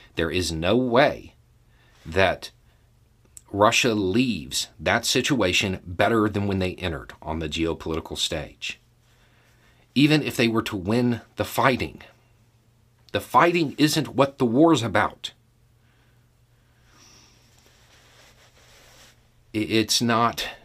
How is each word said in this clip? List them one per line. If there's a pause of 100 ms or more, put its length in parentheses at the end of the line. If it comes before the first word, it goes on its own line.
(160)
There
is
no
way (720)
that (1000)
Russia
leaves (120)
that
situation
better
than
when
they
entered
on
the
geopolitical
stage. (1160)
Even
if
they
were
to
win (140)
the
fighting, (1120)
the
fighting
isn't
what
the
war's
about. (4000)
I-,
it's
not (180)